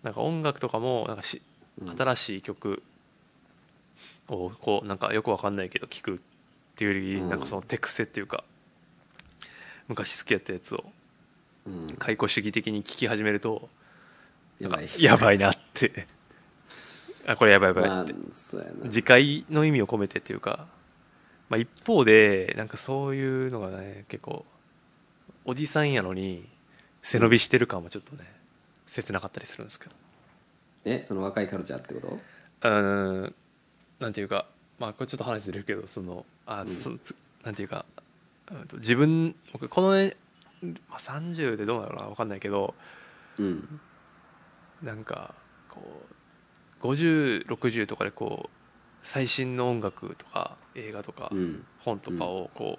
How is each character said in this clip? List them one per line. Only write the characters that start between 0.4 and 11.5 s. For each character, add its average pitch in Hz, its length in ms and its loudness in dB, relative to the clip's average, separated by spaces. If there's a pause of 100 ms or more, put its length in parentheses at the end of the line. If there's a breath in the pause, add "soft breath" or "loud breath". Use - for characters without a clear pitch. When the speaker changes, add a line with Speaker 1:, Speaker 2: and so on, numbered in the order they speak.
Speaker 1:
楽 147 160 -2
と 123 120 -4
か 113 80 -2
も、 123 280 0
な 113 80 -6
ん - 40 -8
か 98 40 -12
し-、 - 200 -10 (400)
Speaker 2:
う - 20 -12
ん。 90 120 -12
Speaker 1:
新 131 200 0
し 98 220 -6
い - 40 -12
曲 - 400 -6 (1500 loud breath)
を 90 220 -6
こ 104 340 0
う、 - 20 -12
な 101 80 -4
ん 95 40 -8
か 107 140 -2
よ 110 100 2
く 117 80 -4
わ 98 80 2
か 104 120 -2
ん 101 60 -4
な 98 80 -4
い 92 60 -10
け - 80 -4
ど - 80 -6
聞 - 160 -12
く 95 140 -4
っ - 20 -12 (560)
て 107 100 -4
い 101 60 2
う 98 40 0
よ 98 60 -2
り、 95 160 -4
Speaker 2:
う 95 100 -4
ん。 - 20 -4
Speaker 1:
な 90 80 -2
ん - 40 -6
か - 60 -8
そ 101 100 -6
の 95 60 -6
手 - 160 -6
癖 - 260 -4
っ - 20 -4
て - 140 -10
い 98 40 -8
う - 20 -12
か、 - 180 -8 (1400 loud breath)
昔 107 300 -4
好 - 60 -8
き - 80 0
や 98 60 2
っ - 40 -6
た 98 100 -10
や 90 80 -8
つ - 140 -10
を、 - 100 -8 (840)